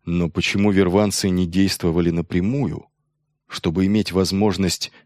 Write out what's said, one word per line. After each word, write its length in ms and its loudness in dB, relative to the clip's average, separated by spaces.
но 240 -2
почему 400 0
верванцы 580 2
не 180 0
действовали 640 0
напрямую, 800 -2
чтобы 360 -2
иметь 280 0
возможность 800 0